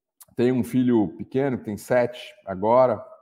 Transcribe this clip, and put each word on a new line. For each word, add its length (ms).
tenho 220
um 80
filho 520
pequeno, 400
que 80
tem 120
sete 580
agora, 600